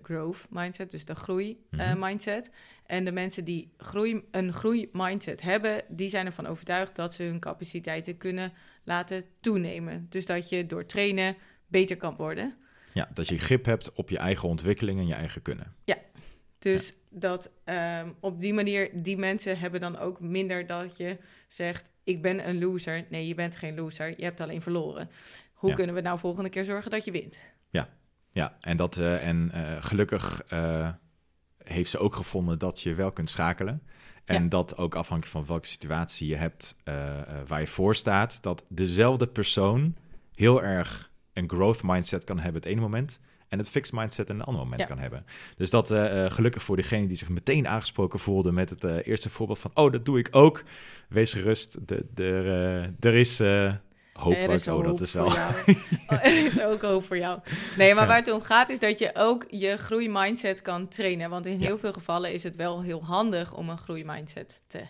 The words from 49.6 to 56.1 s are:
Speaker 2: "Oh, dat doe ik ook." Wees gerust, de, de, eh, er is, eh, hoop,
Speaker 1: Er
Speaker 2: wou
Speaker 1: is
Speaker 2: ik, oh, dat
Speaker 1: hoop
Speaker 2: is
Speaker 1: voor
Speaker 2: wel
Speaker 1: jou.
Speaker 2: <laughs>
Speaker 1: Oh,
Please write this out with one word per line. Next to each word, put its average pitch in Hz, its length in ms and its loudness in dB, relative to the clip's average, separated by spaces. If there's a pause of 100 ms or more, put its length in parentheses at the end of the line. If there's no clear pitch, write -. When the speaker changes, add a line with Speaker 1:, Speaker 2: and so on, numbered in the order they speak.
Speaker 2:
"Oh, 147 180 8
dat 120 120 -2
doe 135 140 4
ik 120 120 2
ook." 151 320 10 (460)
Wees 110 240 4
gerust, 104 560 0
de, 92 260 -2
de, 92 160 0 (720)
eh, 117 100 6
er 113 80 8
is, 120 220 6
eh, 101 340 6 (380)
hoop, 170 200 4
Speaker 1:
Er 180 80 4
Speaker 2:
wou 185 140 4
Speaker 1:
is 170 120 2
Speaker 2:
ik, 156 60 0
oh, 160 60 2
dat 165 80 2
Speaker 1:
hoop 175 140 2
Speaker 2:
is 180 100 -2
Speaker 1:
voor 180 100 0
Speaker 2:
wel 175 120 6
Speaker 1:
jou. 170 200 2 (120)
Speaker 2:
<laughs> 202 100 10 (340)
Speaker 1:
Oh, - 160 4